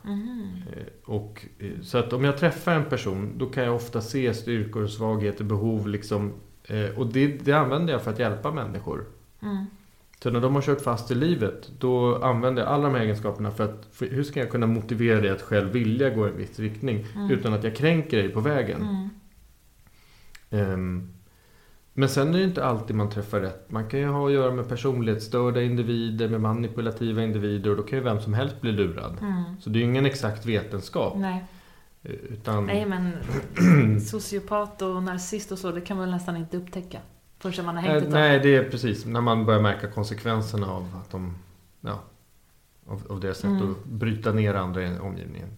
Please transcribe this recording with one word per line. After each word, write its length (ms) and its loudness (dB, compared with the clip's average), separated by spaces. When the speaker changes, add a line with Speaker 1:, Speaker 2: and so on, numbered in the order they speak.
Speaker 1:
Mhm. 480 -8
Speaker 2:
Eh, 100 -12
och, 400 -6
eh, 100 -8
så 140 -2
att 160 0
om 100 0
jag 140 2
träffar 360 2
en 120 2
person, 520 -4
då 80 -2
kan 180 -2
jag 120 2
ofta 260 -4
se 320 0
styrkor 500 -2
och 60 -2
svagheter, 540 -2
behov 440 0
liksom, 460 -2
eh, 220 -2
och 100 0
det, 200 4
det 260 0
använder 400 2
jag 80 0
för 100 -4
att 80 -4
hjälpa 320 0
människor. 540 -6
Speaker 1:
Mm. 240 -6
Speaker 2:
Så 80 0
när 100 2
de 140 4
har 60 2
kört 200 2
fast 300 -2
i 40 2
livet, 540 0
då 440 2
använder 400 2
jag 80 2
alla 120 4
de 120 2
här 60 2
egenskaperna 500 0
för 120 -2
att, 280 -4
för 140 -6
hur 180 -2
ska 160 -4
jag 120 -2
kunna 160 2
motivera 540 4
dig 80 4
att 120 0
själv 300 0
vilja 380 2
gå 180 2
i 40 2
en 60 -8
viss 220 -8
riktning 460 -2
Speaker 1:
Mm. 160 0
Speaker 2:
utan 220 2
att 100 0
jag 120 -2
kränker 420 2
dig 120 4
på 100 -2
vägen? 420 0
Speaker 1:
Mm. 280 -4
Speaker 2:
Ehm, 600 0
men 160 2
sen 240 2
är 40 4
det 60 4
inte 220 0
alltid 300 0
man 140 2
träffar 300 -2
rätt. 320 -6
Man 180 -4
kan 100 -2
ju 80 0
ha 200 2
att 60 4
göra 180 4
med 180 -2
personlighetsstörda 920 0
individer, 680 0
med 120 0
manipulativa 840 0
individer, 480 0
och 60 4
då 60 -2
kan 160 -2
ju 40 -4
vem 180 2
som 120 -2
helst 280 0
bli 100 0
lurad. 500 0
Speaker 1:
Mm. 220 -2
Speaker 2:
Så 100 -8
det 100 2
är 20 4
ju 60 4
ingen 180 4
exakt 400 -2
vetenskap. 720 -2
Speaker 1:
Nej. 280 -2
Speaker 2:
Eh, 80 -10
utan 540 -4
Speaker 1:
Nej, 200 0
men 280 -2
<clears throat> 0 -
sociopat 800 -4
och 220 -2
narcissist 480 -6
och 60 -8
så, 140 -6
det 100 -6
kan 160 -6
man 80 -4
väl 100 -2
nästan 220 -4
inte 200 -6
upptäcka 420 -10
förrän 260 -6
man 100 -4
har 80 -4
hängt 100 2
Speaker 2:
Eh, 40 6
Speaker 1:
ett 60 4
tag. 160 0
Speaker 2:
nej, 200 8
det 160 8
är 140 4
precis 360 -2
när 160 0
man 240 4
börjar 160 6
märka 260 2
konsekvenserna 840 -2
av 160 -6
att 80 -16
de, 240 -6
ja, 180 -6
av, 220 -8
av 100 -6
deras 180 -4
sätt 140 -6
Speaker 1:
Mm. 200 0
Speaker 2:
att 140 -8
bryta 460 -2
ner 220 2
andra 300 -2
i 160 -4
omgivningen. 580 -10